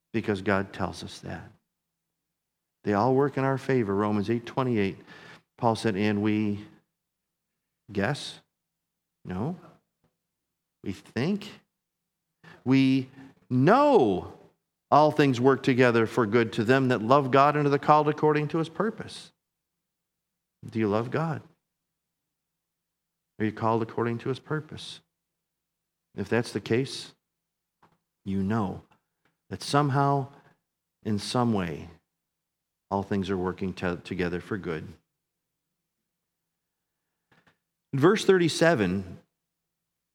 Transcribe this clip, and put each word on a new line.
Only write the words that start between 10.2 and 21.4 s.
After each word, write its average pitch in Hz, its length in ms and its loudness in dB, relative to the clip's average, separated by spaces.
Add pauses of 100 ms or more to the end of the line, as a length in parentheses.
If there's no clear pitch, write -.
We 98 80 -8
think? 160 580 -6 (1120)
We 131 460 2 (400)
know 139 840 4 (580)
all 147 200 6
things 135 300 2
work 131 220 4
together 120 420 4
for 117 200 0
good 113 280 2
to 117 100 -2
them 131 260 4
that 113 120 0
love 131 300 4
God 143 240 4
and 147 100 0
are 143 40 2
the 139 100 0
called 151 280 4
according 151 420 0
to 170 100 -4
his 160 100 -4
purpose." - 600 -8 (1400)
Do 110 100 -6
you 110 80 0
love 117 240 -2
God? 127 300 -6 (2000)